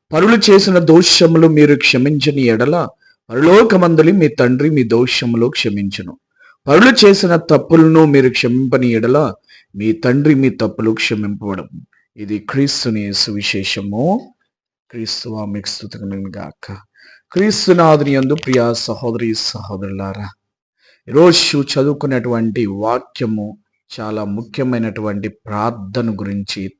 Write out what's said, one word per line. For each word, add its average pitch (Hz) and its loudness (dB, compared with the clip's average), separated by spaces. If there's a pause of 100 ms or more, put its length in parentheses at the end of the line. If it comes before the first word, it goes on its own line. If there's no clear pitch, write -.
(120)
పరులు 208 4
చేసిన 190 6
దోషములు 165 4
మీరు 151 4
క్షమించని 139 0
ఎడల 123 0 (420)
పరలోకమందలి 170 4
మీ 170 2
తండ్రి 131 0
మీ 147 0
దోషములు 117 0
క్షమించును. 101 -6 (500)
పరులు 214 6
చేసిన 190 4
తప్పులను 160 4
మీరు 135 4
క్షమింపని 127 0
ఎడల 120 0 (440)
మీ 107 -2
తండ్రి 139 2
మీ 135 2
తప్పులు 110 -4
క్షమింపబడము.'" 104 -6 (360)
ఇది 104 -8
క్రీస్తుని 110 -4
సువిశేషము. 104 -4 (560)
క్రీస్తువా 110 -10
మీకు 101 -10
స్తుతి - -14
కలుగును 98 -10
గాక. 98 -16 (560)
క్రీస్తునాథుని 170 2
యందు 135 0
ప్రియ 120 -2
సహోదరి 113 -6
సహోదరులారా, 98 -10 (800)
ఈరోజు 151 2
చదువుకున్నటువంటి 123 -2
వాక్యము 110 -6 (420)
చాలా 107 -8
ముఖ్యమైనటువంటి 107 -6
ప్రార్థన 107 -6
గురించి 101 -8